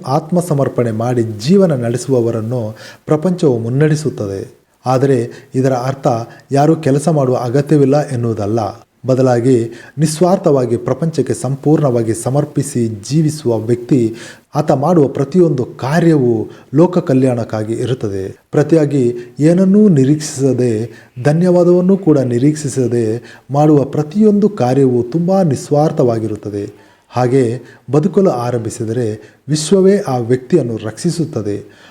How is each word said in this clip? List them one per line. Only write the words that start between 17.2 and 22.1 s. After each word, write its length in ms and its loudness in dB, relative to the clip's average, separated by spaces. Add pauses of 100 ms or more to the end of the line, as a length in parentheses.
ಇರುತ್ತದೆ. 680 -6 (100)
ಪ್ರತಿಯಾಗಿ 640 2 (240)
ಏನನ್ನೂ 500 4
ನಿರೀಕ್ಷಿಸದೆ, 1000 0 (340)
ಧನ್ಯವಾದವನ್ನೂ 720 4
ಕೂಡ 220 2